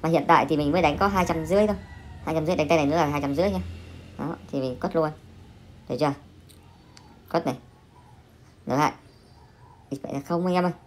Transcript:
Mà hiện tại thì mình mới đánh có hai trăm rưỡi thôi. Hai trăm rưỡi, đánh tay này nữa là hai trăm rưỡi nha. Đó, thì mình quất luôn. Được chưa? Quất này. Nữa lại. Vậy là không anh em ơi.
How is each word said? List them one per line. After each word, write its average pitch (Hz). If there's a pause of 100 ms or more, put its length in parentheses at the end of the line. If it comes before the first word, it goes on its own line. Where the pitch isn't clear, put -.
Mà 160
hiện 165
tại 147
thì 156
mình 147
mới 175
đánh 151
có 196
hai 190
trăm 165
rưỡi 196
thôi. 208 (500)
Hai 156
trăm 151
rưỡi, 175
đánh 151
tay 165
này 151
nữa 147
là 165
hai 147
trăm 139
rưỡi 185
nha. 185 (580)
Đó, - (160)
thì 139
mình 127
quất -
luôn. 156 (800)
Được 123
chưa? 143 (1200)
Quất 165
này. 139 (1080)
Nữa 123
lại. 147 (1000)
Vậy -
là 139
không 170
anh 180
em 180
ơi. 175 (140)